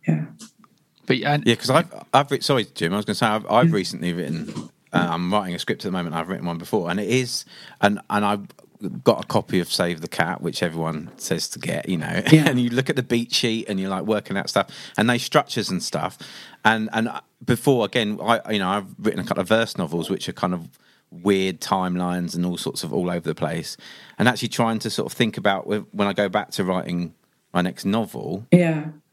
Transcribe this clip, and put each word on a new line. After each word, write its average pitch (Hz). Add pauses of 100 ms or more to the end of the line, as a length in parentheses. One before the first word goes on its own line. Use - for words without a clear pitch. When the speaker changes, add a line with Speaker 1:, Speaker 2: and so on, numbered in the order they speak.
Speaker 1:
Yeah. 156 (800)
Speaker 2:
But, 131
and 147
Speaker 3:
Yeah, 117
'cause 120
I've, 160 (220)
I've 139
writ-, -
sorry, 127
Jim, 87
I 104
was 104
gonna 101
say, 120
I've, 107
I've 123
Speaker 1:
Mm. 165
Speaker 3:
recently 87
written, 80 (460)
uh, 87
I'm 87
writing 92
a 87
script -
at 107
the 92
moment. 87
I've 82
written 92
one 85
before, 85
and 92
it 101
is, 123 (380)
and, 101 (120)
and 104
I 104 (640)
got -
a -
copy 95
of 87
Save 87
the 82
Cat, 85
which 80
everyone 80
says -
to -
get, 82
you 90
know, 80
<laughs> -
Speaker 1:
Yeah. 156
Speaker 3:
and 123
you 120
look 123
at 147
the 127
beat 120
sheet 113
and 98
you're, 95
like, 92
working 101
out -
stuff - (300)
and 110
those 123
structures -
and 92
stuff. - (480)
And, 110
and 113 (340)
before, 123
again, 107
I, 110
you 107
know, 92
I've 98 (120)
written 104
a -
couple -
of 90
verse 110
novels, 82
which -
are -
kind 92
of 87 (440)
weird 95
timelines 90
and 87
all 87
sorts -
of 80
all 90
over 85
the 78
place. 80 (420)
And 110
actually 120
trying 113
to 110
sort -
of -
think 113
about 98
whe-, 101
when 101
I 98
go 101
back 101
to 101
writing 87 (400)
my 90
next 87
novel, 101
Speaker 1:
Yeah. 160 (260)